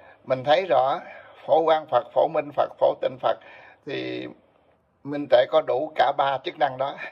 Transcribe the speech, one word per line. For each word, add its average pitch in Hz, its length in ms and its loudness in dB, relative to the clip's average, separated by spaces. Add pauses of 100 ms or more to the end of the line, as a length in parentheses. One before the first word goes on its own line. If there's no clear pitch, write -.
(240)
mình 127 200 -4
thấy 160 240 2
rõ 139 320 2 (460)
phổ 156 180 2
quang 156 220 2
Phật, 123 260 0
phổ 135 160 2
minh 151 280 -4
Phật, 120 120 0 (100)
phổ - 220 2
tịnh - 200 -4
Phật 113 180 -2 (480)
thì 127 420 -8 (760)
minh 143 260 -8
tuệ 127 200 6
có - 160 4
đủ 131 280 -2
cả 127 220 2
ba 139 280 0
chức 175 140 -10
năng 135 200 0
đó. 139 180 -4 (160)